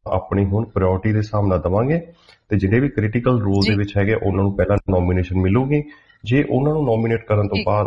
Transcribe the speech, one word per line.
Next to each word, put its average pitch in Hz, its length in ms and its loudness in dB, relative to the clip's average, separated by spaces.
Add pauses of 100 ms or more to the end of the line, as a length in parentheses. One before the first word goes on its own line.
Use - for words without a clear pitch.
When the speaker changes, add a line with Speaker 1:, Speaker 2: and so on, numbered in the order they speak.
Speaker 1:
ਆਪਣੀ 98 380 0
ਹੁਣ 101 200 0
ਪ੍ਰਾਇਓਰਟੀ 95 480 0
ਦੇ 107 60 0
ਹਿਸਾਬ 104 280 -2
ਨਾਲ 92 120 2
ਦੇਵਾਂਗੇ, 131 480 0 (420)
ਤੇ 107 80 0
ਜਿਹੜੇ 98 240 2
ਵੀ 139 80 0
ਕ੍ਰਿਟੀਕਲ 120 520 0
ਰੋਲ 98 280 0
ਦੇ 107 40 2
Speaker 2:
ਜੀ। 101 60 0
Speaker 1:
ਵਿੱਚ 101 180 -2
ਹੈਗੇ 101 180 2
ਉਹਨਾਂ 98 280 0
ਨੂੰ 98 140 -2
ਪਹਿਲਾਂ 95 200 2 (140)
ਨੋਮੀਨੇਸ਼ਨ 90 460 0
ਮਿਲੂਗੀ। 131 460 0 (420)
ਜੇ 127 260 2
ਉਹਨਾਂ 139 220 0
ਨੂੰ 156 120 -2
ਨੋਮੀਨੇਟ 113 420 0
ਕਰਨ 104 220 0
ਤੋਂ 101 80 -2
Speaker 2:
ਜੀ। 104 100 -4
Speaker 1:
ਬਾਅਦ 101 200 0